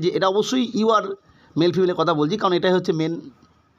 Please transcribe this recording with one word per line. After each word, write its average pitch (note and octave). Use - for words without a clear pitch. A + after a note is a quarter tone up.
যে F3+
এটা F3+
অবশ্যই A3
you A3
are G3
মেল E3+
ফিমেলের F3
কথা E3
বলছি, D3+
কারণ F3+
এটাই F#3
হচ্ছে F3+
মেন D#3+